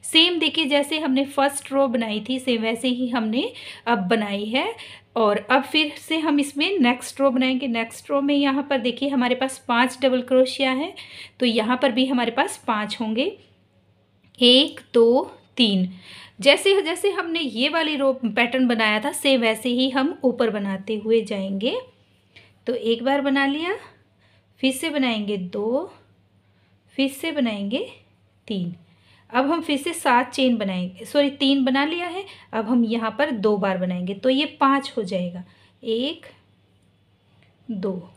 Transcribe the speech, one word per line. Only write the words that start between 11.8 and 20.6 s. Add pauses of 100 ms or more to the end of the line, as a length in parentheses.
पर
भी
हमारे
पास (100)
पांच
होंगे, (1120)
एक, (140)
दो, (260)
तीन। (520)
जैसे,
जैसे
हमने
ये
वाली
रो
पैटर्न
बनाया
था
सेम
वैसे
ही
हम
ऊपर
बनाते